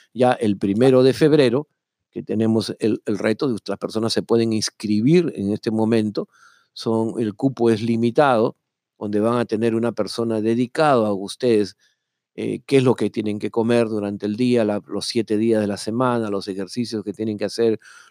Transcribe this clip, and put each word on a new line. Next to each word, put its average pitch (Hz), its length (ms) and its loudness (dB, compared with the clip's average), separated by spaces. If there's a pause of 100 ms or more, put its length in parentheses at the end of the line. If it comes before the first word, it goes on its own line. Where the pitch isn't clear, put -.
(140)
ya 123 180 4
el 107 260 0
primero 123 460 4
de 131 100 4
febrero, 143 540 2 (420)
que - 140 -12
tenemos 110 560 0
el, 110 260 0
el 107 120 -4
reto 110 320 -2
de 107 160 -4
las 101 120 -6
personas 110 360 -4
se 101 100 -2
pueden 113 300 2
inscribir 110 840 0
en 98 160 -2
este 110 200 -4
momento, 110 580 0 (420)
son, 113 480 -2
el 107 160 -4
cupo 120 340 0
es 110 120 2
limitado, 117 760 2 (420)
donde 104 220 -4
van 117 180 2
a 120 80 0
tener 113 300 -2
una 113 160 -2
persona 110 500 -4
dedicada 117 680 0
a 104 40 -2
ustedes 101 640 0 (600)
eh, 107 300 -6
qué 139 120 4
es 131 60 6
lo 127 120 4
que 107 140 -2
tienen 107 300 -4
que 104 100 -6
comer 117 380 2
durante 104 380 -4
el 104 100 -2
día, 123 300 2
la, 104 220 -2
los 101 180 -8
siete 110 320 -2
días 110 240 2
de 104 60 0
la 101 100 -4
semana, 117 520 -2
los 98 180 -6
ejercicios 101 560 -6
que 101 100 -6
tienen 110 240 -6
que 107 80 -6
hacer, 113 340 0 (320)